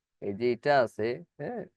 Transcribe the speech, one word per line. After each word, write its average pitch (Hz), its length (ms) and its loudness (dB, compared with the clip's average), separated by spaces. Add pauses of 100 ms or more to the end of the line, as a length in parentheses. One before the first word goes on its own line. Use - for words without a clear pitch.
(220)
এই 101 120 -4
যে 117 180 -2
এটা 143 200 0 (100)
আছে, 107 240 -2 (300)
হ্যাঁ, 214 260 -8 (140)